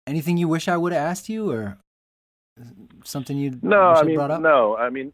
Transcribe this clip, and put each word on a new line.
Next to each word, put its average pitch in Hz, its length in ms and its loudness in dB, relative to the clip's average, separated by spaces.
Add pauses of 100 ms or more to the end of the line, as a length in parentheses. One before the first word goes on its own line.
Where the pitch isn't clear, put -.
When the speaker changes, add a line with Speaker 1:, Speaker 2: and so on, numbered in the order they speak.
Speaker 1:
anything 160 320 -2
you 170 100 0
wish 160 200 -2
I 175 80 0
would 175 160 -2
have 151 100 -2
asked 175 260 -6
you, 220 220 -6
or 104 280 -6 (1300)
something 139 320 -8
you 139 260 -4
Speaker 2:
No, 190 280 4
Speaker 1:
wish 165 80 8
Speaker 2:
I - 20 6
Speaker 1:
I 151 40 4
Speaker 2:
mean, 160 120 0
Speaker 1:
brought 143 140 -2
up? 156 100 -4
Speaker 2:
no, 127 360 4
I 120 120 -2
mean, 135 260 -10